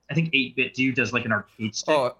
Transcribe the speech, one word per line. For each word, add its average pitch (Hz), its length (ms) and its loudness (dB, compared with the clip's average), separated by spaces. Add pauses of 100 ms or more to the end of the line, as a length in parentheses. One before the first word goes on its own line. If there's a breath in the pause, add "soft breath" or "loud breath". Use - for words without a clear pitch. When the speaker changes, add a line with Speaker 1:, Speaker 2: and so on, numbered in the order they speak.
(100)
Speaker 1:
I 160 40 -6
think 165 180 2
eight-bit 131 420 0
Dude 131 200 0
does, 120 180 0
like, 120 120 0
an 113 80 0
arcade 107 420 -4
stick - 200 0
Speaker 2:
Oh. 139 260 0